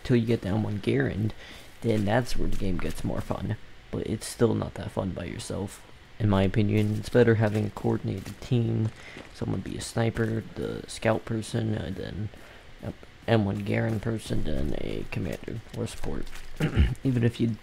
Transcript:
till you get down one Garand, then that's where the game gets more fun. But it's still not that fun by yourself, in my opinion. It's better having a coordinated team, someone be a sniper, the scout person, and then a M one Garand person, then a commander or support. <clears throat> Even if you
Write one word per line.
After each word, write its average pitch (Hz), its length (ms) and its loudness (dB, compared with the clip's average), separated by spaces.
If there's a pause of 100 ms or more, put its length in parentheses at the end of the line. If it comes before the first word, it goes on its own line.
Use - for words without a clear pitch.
till 127 120 4
you 113 100 6
get 117 160 2
down 104 220 0
one 104 160 -2
Garand, 113 520 2 (500)
then 107 240 2
that's 120 320 4
where - 100 4
the - 80 4
game 92 220 2
gets - 260 -2
more - 160 0
fun. - 380 -4 (320)
But - 180 -4
it's 110 200 -6
still 113 260 4
not 104 220 -2
that - 160 -8
fun 101 180 -2
by 87 160 -6
yourself, 101 560 -8 (380)
in 110 100 4
my 98 140 6
opinion. 104 540 4
It's 104 120 -6
better 117 260 8
having 107 300 2
a 104 60 -2
coordinated 110 680 -4
team, 113 520 0 (420)
someone 110 260 -4
be - 160 -8
a - 60 -6
sniper, 113 640 0 (120)
the - 320 -6
scout - 380 0
person, 110 500 -2
and - 220 -4
then 104 320 -6 (520)
a 117 120 -8 (340)
M 113 160 6
one 101 220 0
Garand 110 360 0
person, 113 440 0
then 73 340 2
a 53 320 -4
commander 92 480 -4 (180)
or 110 80 -2
support. - 400 -2 (400)
<clears throat> - 380 2
Even 120 220 4
if 120 160 2
you 117 220 2